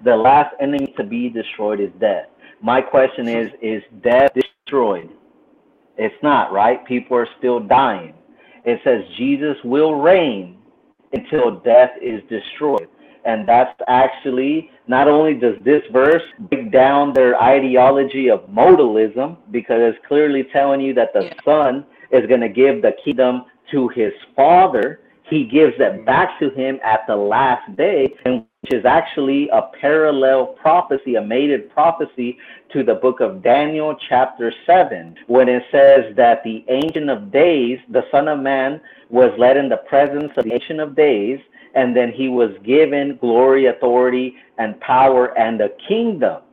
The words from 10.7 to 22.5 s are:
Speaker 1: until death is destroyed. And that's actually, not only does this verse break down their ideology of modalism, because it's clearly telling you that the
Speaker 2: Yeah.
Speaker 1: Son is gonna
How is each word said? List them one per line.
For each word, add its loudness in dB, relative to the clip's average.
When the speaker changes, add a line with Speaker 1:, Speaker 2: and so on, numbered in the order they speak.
Speaker 1:
until -4
death 4
is -10
destroyed. -6
And -4
that's 4
actually, -2
not 2
only 2
does -2
this 2
verse 2
break -8
down 2
their 2
ideology 2
of 0
modalism, 2
because -2
it's -2
clearly 0
telling 0
you -4
that 0
the 0
Speaker 2:
Yeah. -14
Speaker 1:
Son 0
is 2
gonna 2